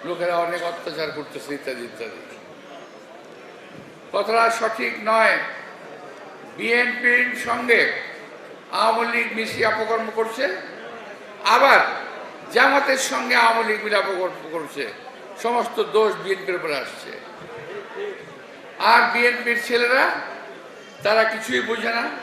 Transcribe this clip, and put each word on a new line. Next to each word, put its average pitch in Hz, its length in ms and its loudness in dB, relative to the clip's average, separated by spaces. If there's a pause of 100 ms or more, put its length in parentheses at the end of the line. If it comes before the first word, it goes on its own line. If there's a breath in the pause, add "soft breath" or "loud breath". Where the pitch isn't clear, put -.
লোকেরা 175 320 -2
অনেক 170 260 0
অত্যাচার 160 480 -6
করতেছে" 139 440 -8
ইত্যাদি 127 300 -6
ইত্যাদি। 107 360 -12 (1900)
কথাটা 220 380 2
সঠিক 226 420 -2 (120)
নয়। 214 340 4 (1160)
বিএনপির 240 720 4 (180)
সঙ্গে 240 360 4 (920)
আওয়ামী 226 400 4
লীগ 233 200 0
মিশিয়ে 220 340 -2
অপকর্ম 220 480 0
করছে, 226 300 -2 (1000)
আবার 240 340 8 (760)
জামাতের 269 460 4
সঙ্গে 247 380 0
আওয়ামী 226 360 4
লীগ 208 120 -2
মিলে 208 120 2
অপকর্ম 185 560 -2
করছে। 147 300 -6 (600)
সমস্ত 233 400 0
দোষ 208 300 4 (120)
বিএনপির 185 320 -2
উপরে 156 200 -2
আসছে। - 340 -8 (1700)
আর 226 220 8 (120)
বিএনপির 240 540 2
ছেলেরা, 240 440 4 (920)
তারা 220 220 6
কিছুই 233 360 0
বোঝে 226 320 -2
না 233 120 0 (180)